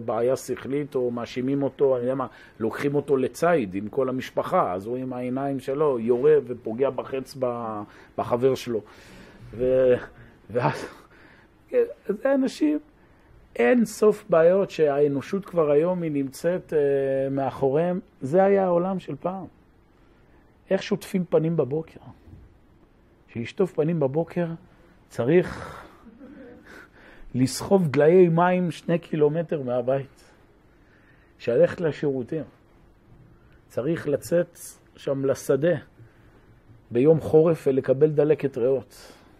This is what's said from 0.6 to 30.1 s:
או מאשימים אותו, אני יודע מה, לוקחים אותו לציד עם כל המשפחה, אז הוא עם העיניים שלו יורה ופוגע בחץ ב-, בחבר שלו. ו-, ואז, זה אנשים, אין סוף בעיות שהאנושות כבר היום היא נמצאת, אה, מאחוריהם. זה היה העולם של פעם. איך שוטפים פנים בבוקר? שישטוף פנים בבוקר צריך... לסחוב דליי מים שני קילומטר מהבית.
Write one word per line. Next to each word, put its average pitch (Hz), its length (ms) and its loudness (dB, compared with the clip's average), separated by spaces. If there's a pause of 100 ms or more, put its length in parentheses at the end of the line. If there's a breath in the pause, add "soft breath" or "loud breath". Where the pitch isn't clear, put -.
או 123 160 -2
מאשימים 127 520 -4
אותו, 135 320 2
אני 123 80 -4
יודע 131 120 -2
מה, 131 120 -4 (320 loud breath)
לוקחים 139 360 -2
אותו 139 220 0
לציד 127 580 0
עם 104 120 -6
כל 131 220 -2
המשפחה, 131 640 -2
אז 98 120 -8
הוא 123 120 -6
עם 131 160 -8
העיניים 127 460 -6
שלו 139 400 0
יורה 123 360 4 (100)
ופוגע 120 440 -4
בחץ 127 500 -8
ב-, 117 420 -4 (360 loud breath)
בחבר 127 380 0
שלו. 113 260 -6 (720 loud breath)
ו-, 127 420 2 (560 loud breath)
ואז, 123 360 -2 (1200 loud breath)
זה 214 280 0
אנשים, 285 440 0 (760 soft breath)
אין 240 300 4
סוף 208 440 2
בעיות 175 400 6
שהאנושות 147 760 0
כבר 156 260 0
היום 175 300 2
היא 160 100 -4
נמצאת, 156 600 -4
אה, 139 560 0
מאחוריהם. 139 680 -2 (220)
זה 156 220 2
היה 196 220 4
העולם 180 340 0
של 151 160 -10
פעם. 180 300 -8 (1200 soft breath)
איך 190 140 0
שוטפים 180 420 -4
פנים 160 320 0
בבוקר? 151 420 -4 (1300)
שישטוף 143 460 -4
פנים 160 260 0
בבוקר 160 480 -2 (600 soft breath)
צריך... - 680 0 (1600 loud breath)
לסחוב 160 520 0
דליי 156 420 6
מים 175 420 2
שני 165 280 -4
קילומטר 156 640 -2
מהבית. 127 600 -4 (1120 soft breath)